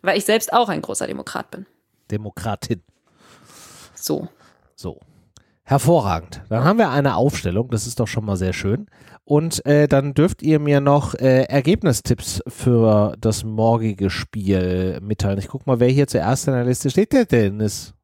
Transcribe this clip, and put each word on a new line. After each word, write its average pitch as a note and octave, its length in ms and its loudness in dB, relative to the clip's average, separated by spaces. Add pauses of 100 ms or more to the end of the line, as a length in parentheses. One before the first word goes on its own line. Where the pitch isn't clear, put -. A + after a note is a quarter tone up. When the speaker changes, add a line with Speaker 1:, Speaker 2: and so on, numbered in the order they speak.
Speaker 1:
Weil G3+ 160 0
ich G3 60 -4
selbst A3 280 0
auch A#3 160 4
ein D#3 140 -4
großer - 240 -6
Demokrat - 440 -10
bin. F#2+ 160 -16 (440)
Speaker 2:
Demokratin. G#2 720 -6 (1120)
Speaker 1:
So. - 340 -6 (480)
Speaker 2:
So. - 240 -14 (640)
Hervorragend. B2 840 0
Dann A#2 160 0
haben G3+ 140 4
wir G3 120 2
eine C3+ 260 0
Aufstellung, A#2 540 -2
das A2+ 160 -4
ist A#2+ 140 -8
doch A2 60 0
schon G#2+ 180 -6
mal G2+ 120 -2
sehr F#2 160 -2
schön. B2 340 -4 (380)
Und, D3+ 420 -2
äh, D3 220 4
dann C#3 260 0
dürft E3 280 2
ihr D3+ 180 2
mir C#3+ 200 2
noch, C#3+ 340 2
äh, C3 280 4
Ergebnistipps C#3+ 1040 0
für A2 760 2
das A2 240 -2
morgige A2 640 0
Spiel F#2 920 -2
mitteilen. G2+ 360 -2
Ich G2+ 100 -10
guck - 180 -12
mal, B2 140 0
wer B2 80 6
hier C#3 180 2
zuerst A2+ 400 -2
in C3+ 80 0
der A#2+ 100 0
Liste B2+ 240 -2
steht. G3 240 0
Der B3+ 140 4
Dennis. G#2+ 680 0 (100)